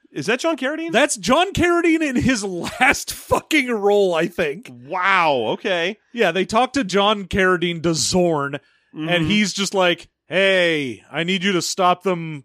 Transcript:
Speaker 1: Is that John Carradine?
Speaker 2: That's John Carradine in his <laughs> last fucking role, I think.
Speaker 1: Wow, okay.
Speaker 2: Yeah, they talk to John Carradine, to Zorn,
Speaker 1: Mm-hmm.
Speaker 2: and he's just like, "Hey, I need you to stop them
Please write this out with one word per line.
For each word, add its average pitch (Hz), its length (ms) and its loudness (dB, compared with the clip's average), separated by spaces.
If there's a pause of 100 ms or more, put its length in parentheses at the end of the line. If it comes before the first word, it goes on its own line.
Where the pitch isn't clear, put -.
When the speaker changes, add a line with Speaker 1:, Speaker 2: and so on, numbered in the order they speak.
(100)
Speaker 1:
Is 147 160 -8
that 233 140 0
John 330 160 0
Carradine? 320 360 -6
Speaker 2:
That's 277 260 2
John 285 340 2
Carradine 339 480 2
in 277 160 -2
his 226 280 0
<laughs> 180 360 -6
last - 320 0
fucking - 580 -2
role, 202 440 2
I 165 140 0
think. 170 440 -6
Speaker 1:
Wow, 165 640 2 (120)
okay. 185 500 -2 (160)
Speaker 2:
Yeah, 214 180 2
they 180 140 0
talk 247 260 0
to 269 120 -2
John 202 420 0
Carradine, 180 560 0
to 170 100 0
Zorn, 151 680 0 (340)
Speaker 1:
Mm-hmm. 156 160 -6
Speaker 2:
and 175 160 2
he's 208 260 2
just 196 220 -4
like, 180 340 0 (180)
"Hey, 170 840 0
I 151 140 -4
need 180 200 -2
you 202 80 0
to 170 100 0
stop 180 400 0
them 165 420 -6